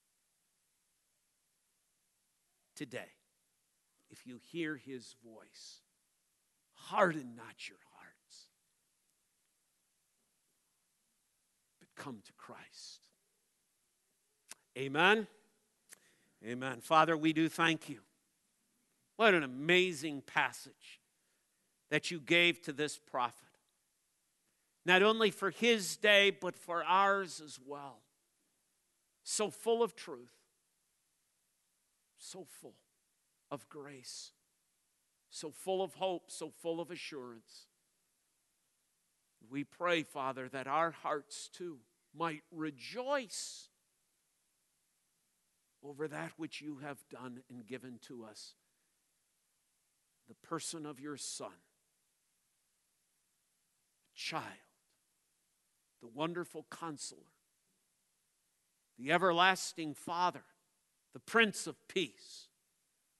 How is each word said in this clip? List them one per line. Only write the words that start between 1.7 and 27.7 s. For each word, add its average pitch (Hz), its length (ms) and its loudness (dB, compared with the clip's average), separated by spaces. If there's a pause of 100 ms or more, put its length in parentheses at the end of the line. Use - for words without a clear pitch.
Today, 120 380 -10 (1000)
if - 160 -20
you 123 140 -14 (120)
hear 156 260 -4
his 127 460 -14
voice, - 580 -20 (920)
harden 156 600 2
not 113 320 -16
your - 100 -16 (200)
hearts, - 520 -20 (3250)
but - 100 -20 (120)
come 120 240 -10
to - 120 -20
Christ. - 720 -18 (1700)
Amen. 170 500 4 (1200)
Amen. 123 340 -6
Father, 160 380 8
we 156 160 4
do 156 160 4
thank 160 400 2
you. 127 100 -10 (1160)
What 214 180 8
an 160 100 4
amazing 151 800 0
passage - 800 -4 (880)
that 151 220 2
you 175 80 -6
gave 170 440 6
to 151 100 -6
this 143 260 -4
prophet. - 480 -4 (1400)
Not 185 160 8
only 220 300 6
for 196 180 -2
his 208 460 2
day, 202 360 8
but 180 260 -6
for 170 260 -4
ours 190 600 4
as 143 220 -16
well. 139 360 -12 (1200)